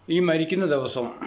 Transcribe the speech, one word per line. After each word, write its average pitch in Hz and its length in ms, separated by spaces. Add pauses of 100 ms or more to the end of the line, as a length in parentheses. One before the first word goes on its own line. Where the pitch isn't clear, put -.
(160)
ഈ 175 40 (100)
മരിക്കുന്ന 160 360 (100)
ദിവസം 127 320 (200)